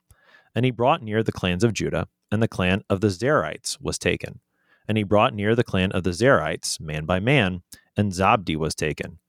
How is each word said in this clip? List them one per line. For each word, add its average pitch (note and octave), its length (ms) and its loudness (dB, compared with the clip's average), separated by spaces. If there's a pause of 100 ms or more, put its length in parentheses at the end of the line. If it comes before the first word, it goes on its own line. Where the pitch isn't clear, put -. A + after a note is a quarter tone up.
(560)
And A#2 100 2
he B2+ 60 2
brought C3 300 2
near A2 220 0
the - 80 0
clans F2+ 320 0
of A#2 100 4
Judah, E2 340 -2 (220)
and G#2+ 140 0
the A2 40 2
clan F#2+ 420 0
of G2 120 0
the G#2+ 60 2
Zerites G2 720 -2
was F2 160 -4
taken. - 420 -4 (480)
And G#2+ 100 0
he G#2+ 60 2
brought G#2 300 4
near G#2 220 0
the - 80 2
clan F#2+ 300 0
of F#2 100 -2
the F2 80 0
Zerites, F2 680 0
man D#2 260 -6
by F2+ 140 0
man, G2+ 440 0 (320)
and G#2 160 2
Zabdi F#2 440 2
was D2+ 200 -2
taken. D#2 540 -6